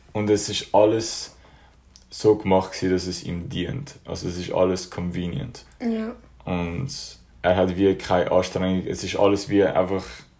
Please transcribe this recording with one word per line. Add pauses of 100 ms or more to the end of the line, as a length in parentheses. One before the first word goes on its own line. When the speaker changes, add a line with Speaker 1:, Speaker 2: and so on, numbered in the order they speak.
(120)
Speaker 1:
Und
es
ist
alles (760)
so
gemacht
gewesen,
dass
es
ihm
dient. (100)
Also
es
ist
alles
convenient. (160)
Speaker 2:
Ja. (300)
Speaker 1:
Und (540)
er
hat
wie
keine
Anstrengung,
es
ist
alles
wie
einfach (360)